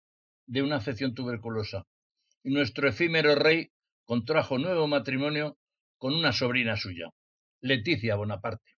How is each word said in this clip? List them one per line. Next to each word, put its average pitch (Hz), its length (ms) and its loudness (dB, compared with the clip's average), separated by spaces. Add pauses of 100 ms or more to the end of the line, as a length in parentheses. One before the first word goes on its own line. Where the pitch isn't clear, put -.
(480)
de 127 160 -2
una 147 140 0
afección 127 360 -4
tuberculosa. 113 680 -6 (600)
Y 127 80 -2
nuestro 143 360 0
efímero 156 480 4
rey 156 340 4 (360)
contrajo 123 520 0
nuevo 160 300 2
matrimonio 147 680 -2 (400)
con 131 160 -2
una 156 200 2
sobrina 120 420 0
suya, 85 340 -8 (520)
Leticia 117 540 0
Bonaparte. 104 640 -6